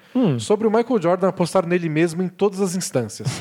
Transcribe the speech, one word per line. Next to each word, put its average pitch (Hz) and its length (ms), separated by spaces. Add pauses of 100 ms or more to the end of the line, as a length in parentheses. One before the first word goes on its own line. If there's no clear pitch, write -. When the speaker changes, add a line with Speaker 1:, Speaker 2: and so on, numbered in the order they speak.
(140)
Speaker 1:
Hum. 202 260
Speaker 2:
sobre 202 280
o 208 40
Michael 233 300
Jordan 180 280
apostar 185 360
nele 170 220
mesmo 160 340
em 185 60
todas 190 320
as 190 160
instâncias, 120 520 (140)